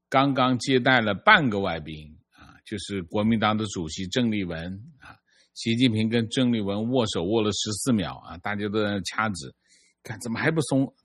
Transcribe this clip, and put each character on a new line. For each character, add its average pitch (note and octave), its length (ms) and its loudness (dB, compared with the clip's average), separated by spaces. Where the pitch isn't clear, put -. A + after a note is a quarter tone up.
刚 C#3 260 4
刚 B2+ 240 2
接 C3 220 2
待 B2+ 200 4
了 G#2 140 0
半 D#3 340 6
个 G2+ 120 0
外 E2+ 180 -2
宾 D#2 400 -12
啊， - 340 -20
就 - 140 -8
是 G2 240 -6
国 G#2 200 -2
民 A2+ 160 4
党 G#2+ 180 2
的 G#2+ 100 -2
主 F#2 220 -6
席 F#2+ 180 -8
郑 A#2 240 0
丽 G#2 120 -2
文 F2 400 -8
啊。 - 180 -20
习 A#2 220 -2
近 B2 160 4
平 A2 160 2
跟 A2+ 220 0
郑 B2 220 2
丽 A2+ 80 0
文 G#2 300 -2
握 B2+ 160 2
手 F#2+ 180 -2
握 A2 180 2
了 G#2+ 100 2
十 - 200 -4
四 A#2+ 200 -2
秒 F#2 260 -2
啊， - 200 -16
大 G#2 180 -6
家 G#2 120 -4
都 G#2+ 140 0
在 G2+ 100 0
那 G2+ 100 -2
掐 A2 260 -2
指， E2 260 -8
看 A2 180 -12
怎 A2+ 120 -8
么 A#2 60 -4
还 D3 120 0
不 D#3+ 120 0
松， C3+ 300 0